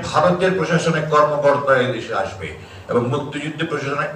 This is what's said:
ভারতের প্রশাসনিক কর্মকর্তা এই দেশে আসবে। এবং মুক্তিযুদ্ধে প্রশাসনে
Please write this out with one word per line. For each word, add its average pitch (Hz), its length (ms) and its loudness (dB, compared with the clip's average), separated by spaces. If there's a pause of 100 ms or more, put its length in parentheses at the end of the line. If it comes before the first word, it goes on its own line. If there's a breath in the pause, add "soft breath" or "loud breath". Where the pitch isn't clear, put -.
ভারতের 180 480 2
প্রশাসনিক 165 580 0
কর্মকর্তা 143 680 4
এই 123 160 2
দেশে 117 220 -6
আসবে। 92 400 -6 (340 loud breath)
এবং 120 180 0
মুক্তিযুদ্ধে 143 580 -4
প্রশাসনে 147 500 -4